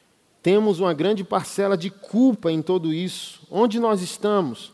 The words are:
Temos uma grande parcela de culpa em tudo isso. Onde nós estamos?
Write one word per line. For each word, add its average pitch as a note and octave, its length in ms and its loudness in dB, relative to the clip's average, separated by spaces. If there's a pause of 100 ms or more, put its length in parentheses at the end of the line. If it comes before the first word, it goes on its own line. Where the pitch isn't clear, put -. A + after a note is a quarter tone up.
(420)
Temos G3 380 2
uma F3+ 120 2
grande F#3+ 300 -2
parcela G3 540 -2
de F3 140 -8
culpa A3 600 0
em D#3+ 100 0
tudo E3 320 -2
isso. - 560 -8
Onde A3 300 0
nós G#3+ 240 0
estamos? F3+ 720 -2